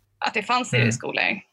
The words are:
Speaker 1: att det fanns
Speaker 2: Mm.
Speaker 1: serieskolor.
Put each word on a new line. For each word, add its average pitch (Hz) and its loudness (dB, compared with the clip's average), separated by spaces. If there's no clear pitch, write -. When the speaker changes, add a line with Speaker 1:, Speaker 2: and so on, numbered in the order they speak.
Speaker 1:
att - -2
det 208 0
fanns 247 0
Speaker 2:
Mm. 123 4
Speaker 1:
serieskolor. - 0